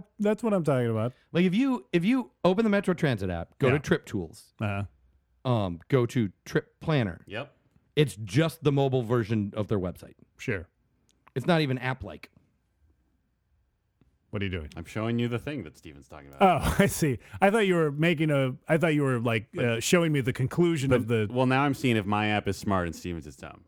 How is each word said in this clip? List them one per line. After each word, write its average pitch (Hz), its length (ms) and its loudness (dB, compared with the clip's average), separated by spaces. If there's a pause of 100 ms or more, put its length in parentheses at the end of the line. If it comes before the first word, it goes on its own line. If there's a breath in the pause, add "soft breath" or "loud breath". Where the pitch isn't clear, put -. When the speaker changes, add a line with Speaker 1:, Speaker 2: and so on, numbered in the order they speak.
(200)
Speaker 1:
that's 208 220 0
what 226 100 0
I'm 185 100 2
talking 127 280 2
about. 110 240 -2 (180 soft breath)
Speaker 2:
Like, 175 140 2
if 180 80 0
you, 254 380 0
if 170 120 2
you 247 260 2 (140)
open 190 200 4
the 214 60 2
Metro 202 240 2
Transit 104 360 0
app, 85 280 -8
go 135 100 4
Speaker 1:
Yeah. 123 60 4
Speaker 2:
to 156 60 2
Trip - 260 0
Tools, - 540 -8
Speaker 1:
Uh-huh. 101 240 -2 (680)
Speaker 2:
um, 95 380 0
go 127 180 2
to 113 240 0 (140)
Trip - 360 -4
Planner. 123 460 -2
Speaker 3:
Yep. 113 260 -12 (440)
Speaker 2:
It's 147 200 2
just 117 460 -2
the 143 100 2
mobile 135 300 2
version 107 540 0
of 104 120 -4
their 107 100 0
website. - 360 -8 (220)
Speaker 1:
Sure. 92 320 -8 (680)
Speaker 2:
It's 120 120 -6
not 165 160 2
even 127 160 -2
app-like. 113 520 -10 (2000)
Speaker 1:
What 101 120 -6
are - 20 -4
you 95 60 -4
doing? 80 260 -8
Speaker 3:
I'm 85 80 -10
showing 117 340 -4
you 120 100 0
the 117 100 -4
thing 143 260 -10
that 76 140 -18
Steven's 71 300 -20
talking 73 220 -20
about. 180 320 4
Speaker 1:
Oh, - 160 0
<laughs> - 0 -
I 196 80 4
see. 135 320 -2 (220 loud breath)
I 196 100 4
thought 214 160 2
you 180 100 2
were 156 140 2
making 156 400 0
a, 135 240 0 (140)
I 160 80 2
thought 160 160 2
you 147 100 2
were, 131 160 0
like, 113 360 0
Speaker 3:
But 151 100 -2
Speaker 1:
uh, 117 160 0
showing 170 320 2
me 143 80 2
the 123 140 0
conclusion 139 560 0
Speaker 3:
but, 127 60 6
Speaker 1:
of 113 120 0
the 110 220 0
Speaker 3:
well, 127 160 2
now 131 160 2
I'm 143 120 0
seeing 123 220 2
if 104 80 0
my 104 240 0
app 104 200 0
is 95 100 -2
smart 92 280 0
and 82 80 -6
Steven's 82 320 -10
is 73 100 -18
dumb. - 320 -18